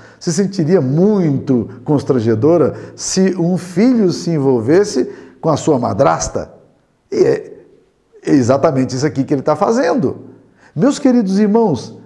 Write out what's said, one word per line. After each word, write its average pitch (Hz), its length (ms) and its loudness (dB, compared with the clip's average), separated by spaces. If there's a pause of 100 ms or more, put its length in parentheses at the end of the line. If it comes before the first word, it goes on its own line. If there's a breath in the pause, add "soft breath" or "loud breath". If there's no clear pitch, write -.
(200 loud breath)
se 175 140 -4
sentiria 185 480 0
muito 143 880 0 (160 loud breath)
constrangedora 131 880 2 (220 loud breath)
se 190 420 0
um 175 200 0
filho 214 540 0
se 151 200 -4
envolvesse 135 760 2 (300 loud breath)
com 165 100 -2
a 143 80 2
sua 151 200 0
madrasta. 120 760 -2 (580)
E - 60 -4
é - 360 0 (720)
exatamente 135 680 0
isso 127 100 -4
aqui 143 180 -2
que - 100 -4
ele 135 80 0
tá 156 140 0
fazendo. 208 600 -2 (580 loud breath)
Meus 214 240 0
queridos 233 400 2
irmãos, 208 680 0